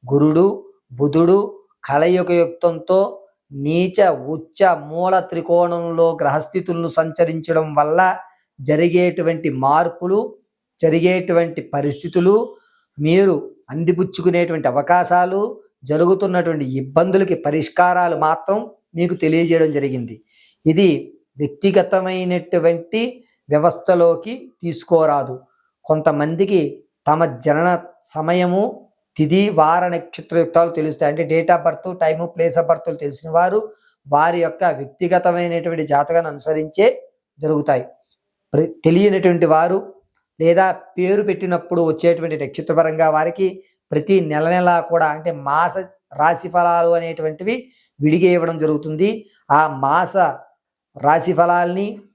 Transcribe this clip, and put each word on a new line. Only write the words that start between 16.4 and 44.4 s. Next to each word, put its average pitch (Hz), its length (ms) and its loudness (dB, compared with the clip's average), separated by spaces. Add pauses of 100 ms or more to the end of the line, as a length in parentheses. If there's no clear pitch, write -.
ఇబ్బందులకి 170 680 0
పరిష్కారాలు 170 840 0
మాత్రం 190 540 -2 (240)
మీకు 170 200 -2
తెలియజేయడం 165 560 2
జరిగింది. 127 520 -4 (440)
ఇది 160 480 2 (240)
వ్యక్తిగతమైనటువంటి 180 1900 -2 (240)
వ్యవస్థలోకి 170 1040 0 (100)
తీసుకోరాదు. 151 760 -2 (440)
కొంతమందికి 156 1000 0 (220)
తమ 156 180 2
జనన 156 540 0 (240)
సమయము, 180 840 -2 (280)
తిథి, 180 340 2
వార, 170 380 2
నక్షత్ర 170 500 -6
యుక్తాలు 170 320 2
తెలుస్తాయి. 156 400 -2
అంటే 156 140 -4
date 165 340 2
of 151 80 -2
birth, 180 320 -6
time, 160 260 -2
place 170 360 -2
of 160 80 0
బర్త్లు 160 260 -2
తెలిసిన 147 360 -10
వారు 185 420 0 (360)
వారి 160 320 2
యొక్క 165 240 -2
వ్యక్తిగతమైనటువంటి 170 1200 -2
జాతకాన్ని 147 420 0
అనుసరించే 156 800 -2 (320)
జరుగుతాయి. 147 440 0 (720)
ప్ర-, 156 180 2 (120)
తెలియనటువంటి 180 640 4
వారు 170 480 2 (460)
లేదా 190 320 4
పేరు 185 500 -2
పెట్టినప్పుడు 180 600 -2
వచ్చేటువంటి 160 560 0
నక్షత్రపరంగా 160 720 0
వారికి 190 520 -2 (300)
ప్రతి 160 280 2
నెల 156 280 -2